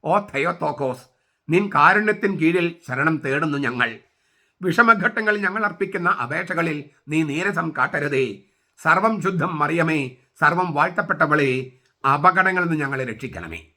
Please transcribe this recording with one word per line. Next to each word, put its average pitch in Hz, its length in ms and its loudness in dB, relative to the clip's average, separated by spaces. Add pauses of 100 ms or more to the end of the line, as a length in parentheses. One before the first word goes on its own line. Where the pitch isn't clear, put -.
"ഓ 151 80 0 (200)
തെയോത്തോക്കോസ്, 143 720 -4 (420)
നിൻ 180 160 4 (120)
കാരുണ്യത്തിൻ 202 640 2
കീഴിൽ 170 260 2 (200)
ശരണം 143 380 0
തേടുന്നു 147 420 -2
ഞങ്ങൾ. 123 240 0 (720)
വിഷമഘട്ടങ്ങളിൽ 214 840 2
ഞങ്ങൾ 196 240 -2
അർപ്പിക്കുന്ന 185 400 -4 (160)
അപേക്ഷകളിൽ 165 540 -4 (300)
നീ 151 100 0 (120)
നീരസം 175 360 -2 (120)
കാട്ടരുതേ. 139 480 0 (560)
സർവം 185 320 4 (100)
ശുദ്ധം 180 260 0 (100)
മറിയമേ, 160 380 2 (420)
സർവം 175 360 2
വാഴ്ത്തപ്പെട്ടവളേ, 156 760 2 (640)
അപകടങ്ങളിൽ 180 560 4
നിന്ന് 156 160 0
ഞങ്ങളെ 135 260 -4
രക്ഷിക്കണമേ." 85 500 -12 (160)